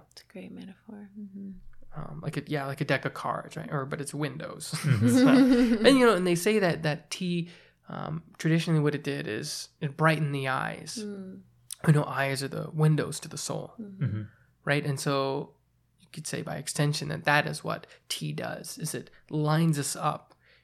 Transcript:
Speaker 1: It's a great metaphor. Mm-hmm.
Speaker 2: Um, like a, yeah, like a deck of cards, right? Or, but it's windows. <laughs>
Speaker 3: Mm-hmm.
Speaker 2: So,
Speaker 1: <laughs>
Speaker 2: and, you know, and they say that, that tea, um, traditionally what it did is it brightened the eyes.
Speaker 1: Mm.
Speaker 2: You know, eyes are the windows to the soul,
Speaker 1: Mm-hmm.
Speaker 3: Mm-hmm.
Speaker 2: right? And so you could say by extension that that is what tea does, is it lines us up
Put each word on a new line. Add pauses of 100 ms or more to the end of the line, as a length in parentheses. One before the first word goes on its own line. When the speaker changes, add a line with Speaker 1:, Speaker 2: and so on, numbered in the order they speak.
(120)
Speaker 1:
It's
a
great
metaphor. (100)
Mm-hmm. (440)
Speaker 2:
Um,
like
a,
yeah,
like
a
deck
of
cards,
right?
Or,
but
it's
windows.
<laughs>
Speaker 3:
Mm-hmm.
Speaker 2:
So,
Speaker 1:
<laughs>
Speaker 2:
and,
you
know,
and
they
say
that,
that
tea, (400)
um, (160)
traditionally
what
it
did
is (100)
it
brightened
the
eyes.
Speaker 1:
Mm. (460)
Speaker 2:
You
know,
eyes
are
the
windows
to
the
soul,
Speaker 1:
Mm-hmm.
Speaker 3:
Mm-hmm. (440)
Speaker 2:
right?
And
so (480)
you
could
say
by
extension
that
that
is
what (240)
tea
does,
is
it (180)
lines
us
up (300)